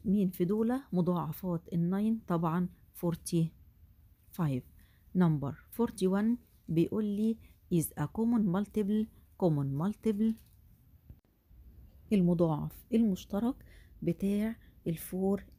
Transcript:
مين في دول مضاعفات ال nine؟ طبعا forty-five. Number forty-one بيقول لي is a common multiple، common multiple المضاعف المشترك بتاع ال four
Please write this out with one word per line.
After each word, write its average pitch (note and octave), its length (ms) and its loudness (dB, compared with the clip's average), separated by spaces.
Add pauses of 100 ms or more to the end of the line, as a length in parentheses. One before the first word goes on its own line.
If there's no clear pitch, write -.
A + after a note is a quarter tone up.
مين F#3+ 240 2
في F3+ 160 -2
دول A3+ 360 0 (120)
مضاعفات E3+ 800 -2
ال E3+ 180 0
nine؟ A3 360 -2
طبعا E3+ 420 0 (360)
forty-five. - 1600 -4 (560)
Number D3+ 360 2 (240)
forty-one A3 600 0 (320)
بيقول E3+ 360 0
لي G#3+ 320 -2 (380)
is D#3 100 4
a - 200 -6
common A3+ 380 0 (120)
multiple، G#3 500 0 (380)
common C#3+ 380 2
multiple G#3+ 520 0 (1800)
المضاعف E3+ 800 2
المشترك A3+ 600 0 (460)
بتاع G3+ 540 -2 (320)
ال E3 100 -2
four F#3+ 420 -2 (200)